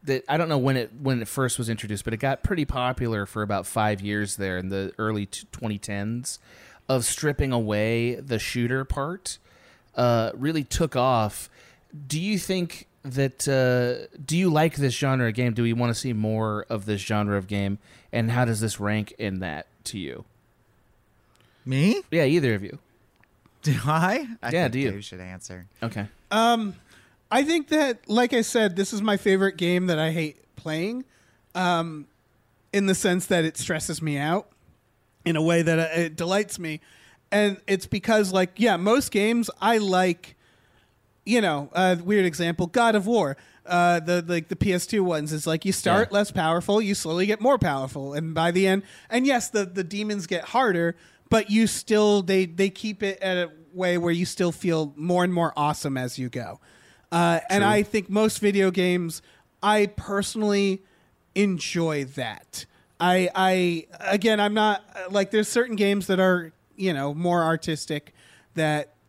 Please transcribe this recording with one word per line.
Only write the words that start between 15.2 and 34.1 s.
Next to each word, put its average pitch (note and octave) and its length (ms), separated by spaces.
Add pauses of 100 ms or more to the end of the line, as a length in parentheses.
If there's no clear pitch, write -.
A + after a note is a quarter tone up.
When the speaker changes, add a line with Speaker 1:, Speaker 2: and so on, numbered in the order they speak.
Speaker 1:
of A2 60
game? A#2+ 200
Do A#2 80
we A#2 100
wanna A#2+ 220
see B2 180
more G#2+ 560
of G#2+ 160
this G#2 160
genre G#2 380
of F#2+ 80
game? G2+ 320 (340)
And A2+ 180
how B2 140
does A2+ 160
this A2 180
rank G#2 400
in G2 220
that E2 260 (180)
to - 140
you? C#2 280 (1400)
Speaker 2:
Me? D#3+ 460
Speaker 1:
Yeah, E3 140
either C#3 300
of G2 80
you. - 160 (840)
Speaker 2:
Do C#3+ 220
I? F3+ 420 (160)
I - 80
Speaker 1:
Yeah, E3 140
Speaker 2:
think B2 80
Speaker 1:
do B2 80
you? C3+ 120
Speaker 2:
Dave G2+ 120
should F#2 160
answer. F#2 460 (160)
Speaker 1:
Okay. A2+ 240 (240)
Speaker 3:
Um, A3+ 440 (560)
I B3 120
think D#4 260
that, C#4+ 400
like A#3+ 240
I B3 100
said, G#3+ 340
this G3 160
is G3+ 100
my G#3 140
favorite F#3+ 400
game F3+ 300
that E3+ 120
I D#3+ 140
hate D#3+ 260 (180)
playing, F#3+ 480 (500)
um, E3+ 520 (640)
in G3+ 140
the F#3+ 80
sense F3+ 320
that F3 180
it D#3+ 120
stresses D#3 440
me D#3 160